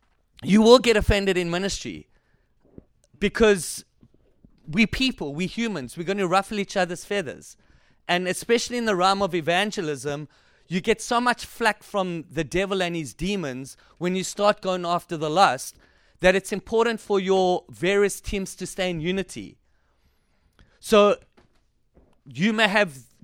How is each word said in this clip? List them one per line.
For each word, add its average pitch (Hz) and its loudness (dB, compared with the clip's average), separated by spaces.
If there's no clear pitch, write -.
you 196 6
will 233 10
get 233 4
offended 196 2
in 170 -2
ministry. 170 -6
Because 202 2
we 214 2
people, 196 -4
we 175 -4
humans, 185 -6
we're 170 -10
gonna 190 -2
ruffle 196 0
each 196 -6
other's 180 -2
feathers. 139 -8
And 180 0
especially 233 -2
in 233 -2
the 208 2
realm 196 2
of 180 -2
evangelism, 151 -4
you 180 -4
get 220 -2
so 240 -2
much 247 -2
flack - -2
from 180 -6
the 156 -4
devil 190 -2
and 170 -4
his 156 -8
demons 147 -6
when 180 -2
you 185 -4
start 202 0
going 185 -4
after 175 -4
the 151 -4
lost 156 2
that 185 4
it's 190 -2
important 226 -2
for 202 -2
your 185 0
various 196 0
teams - -6
to 180 -10
stay 185 -4
in 170 -6
unity. 175 -6
So 208 4
you 156 -2
may 214 2
have 185 0